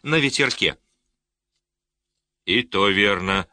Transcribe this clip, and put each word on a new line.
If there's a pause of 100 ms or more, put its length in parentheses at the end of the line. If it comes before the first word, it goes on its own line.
на
ветерке". (1700)
"И
то
верно",